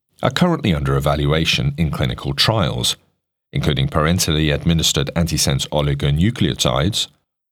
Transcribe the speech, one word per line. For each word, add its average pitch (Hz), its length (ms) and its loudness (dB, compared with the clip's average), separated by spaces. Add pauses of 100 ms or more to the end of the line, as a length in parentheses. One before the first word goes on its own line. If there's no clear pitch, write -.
(220)
are - 80 2
currently 156 440 2
under 69 240 0
evaluation 71 800 0
in 80 120 0
clinical 69 440 -4
trials, 76 640 0 (560)
including 71 340 0
parentally 78 640 0
administered 76 640 0
antisense 78 540 0
oligonucleotides, 73 1400 0 (440)